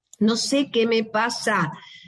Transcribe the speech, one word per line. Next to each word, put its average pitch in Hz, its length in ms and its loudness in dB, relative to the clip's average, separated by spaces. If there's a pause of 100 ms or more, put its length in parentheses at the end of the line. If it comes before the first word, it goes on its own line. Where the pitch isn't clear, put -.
(180)
No 220 180 2
sé 277 340 0
qué 226 160 2
me 226 180 2
pasa. 214 680 -2 (360)